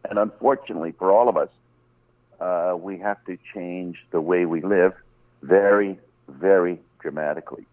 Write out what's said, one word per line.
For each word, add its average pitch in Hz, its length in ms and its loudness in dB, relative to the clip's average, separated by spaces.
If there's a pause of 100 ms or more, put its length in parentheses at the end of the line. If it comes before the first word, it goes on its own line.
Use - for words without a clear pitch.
And 104 80 -4
unfortunately 104 760 -2
for 95 180 0
all 113 160 6
of 107 80 0
us, 76 140 -2 (880)
uh, 90 380 -4
we 92 220 -12
have 101 260 -4
to 92 120 -12 (160)
change 87 440 -10 (140)
the 82 100 -2
way 87 240 2
we 82 160 -4
live 92 320 2 (480)
very, 101 580 4 (300)
very 87 500 2 (220)
dramatically. 76 720 -8